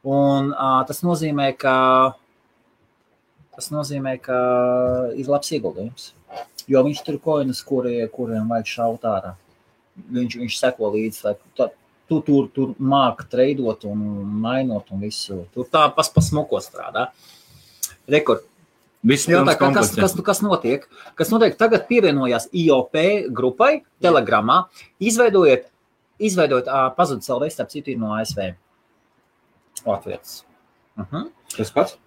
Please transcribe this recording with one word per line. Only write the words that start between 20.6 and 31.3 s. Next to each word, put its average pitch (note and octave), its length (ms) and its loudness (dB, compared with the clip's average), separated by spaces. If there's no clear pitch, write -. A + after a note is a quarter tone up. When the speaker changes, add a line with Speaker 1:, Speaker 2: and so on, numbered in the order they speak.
Speaker 1:
Kas - 180 -2
notiek? A3 260 4
Tagad A3 300 2
pievienojās C#3 640 2
I E3+ 200 0
O C3 140 4
P D#3+ 200 -2
grupai C3 520 2
Telegramā. B2 640 4
Izveidojiet, G3 680 4
izveidojiet, D3+ 500 2
ā, C3+ 220 2
Pazudis C#3+ 420 -2
L B2 80 -2
V, D#3 80 -2
starp B2 240 -8
citu, C#3+ 160 -10
ir A#2+ 80 -6
no G#2+ 160 -4
A G#2+ 80 -4
S - 160 -6
V. F#2+ 140 -6
Latvijas. - 680 -8
Mhm. D3 280 -10